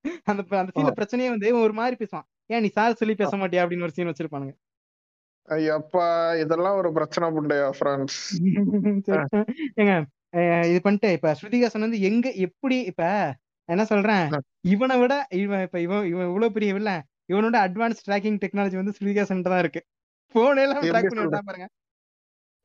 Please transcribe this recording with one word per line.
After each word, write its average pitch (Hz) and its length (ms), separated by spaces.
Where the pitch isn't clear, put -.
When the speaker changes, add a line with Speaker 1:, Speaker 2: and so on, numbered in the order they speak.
Speaker 1:
அந்த 202 180
ப-, 190 160
அந்த 185 160
சீன்ல 277 140
Speaker 2:
ஆ. 220 80
Speaker 1:
பிரச்சனையே 247 320
வந்து 220 200
இவன் 240 140
ஒரு 220 100
மாதிரி 240 240
பேசுவான், 185 300
"ஏன் 226 140
நீ 214 60
சார் 220 280
சொல்லி 220 200
பேச 196 220
Speaker 2:
ஆ. 196 40
Speaker 1:
மாட்டியா?" 180 220
அப்படின்னு 175 200
ஒரு 165 80
சீன் 170 180
வச்சிருப்பானுங்க. 147 460
Speaker 2:
ஐயப்பா, 156 580
இதெல்லாம் 170 360
ஒரு 180 160
பிரச்சனை 160 360
புண்டையா, 147 420
ஃப்ரெண்ட்ஸ்? 139 500
Speaker 1:
<laughs> 196 720
சரி. 196 140
Speaker 2:
ஆ. 208 260
Speaker 1:
ஏங்க, 202 180
அ, 170 320
இது 175 120
பண்ணிட்டு 202 320
இப்ப 156 300
ஸ்ருதிஹாசன் 226 380
வந்து 220 200
எங்க, 226 300
எப்படி, 220 500
இப்ப 185 220
என்ன 185 200
சொல்றேன், 202 500
Speaker 2:
ஆ. 147 40
Speaker 1:
இவனை 247 380
விட 269 320
இவன், 196 320
இப்ப 180 180
இவன், 196 240
இவன் 175 220
இவ்வளவு 202 260
பெரிய 208 200
வில்லன், 196 300
இவனோட 220 240
அட்வான்ஸ் 214 500
ட்ராக்கிங் 202 320
டெக்னாலஜி 196 380
வந்து 202 240
ஸ்ருதிஹாசன் 196 420
தான் 180 160
இருக்கு. 165 240
போனே 269 280
எல்லாம் 277 200
Speaker 2:
எப்படி 165 80
Speaker 1:
ட்ராக் 214 180
பண்ணி 214 160
Speaker 2:
சொல்ற? 165 40
Speaker 1:
விட்டா 202 160
பாருங்க. 185 240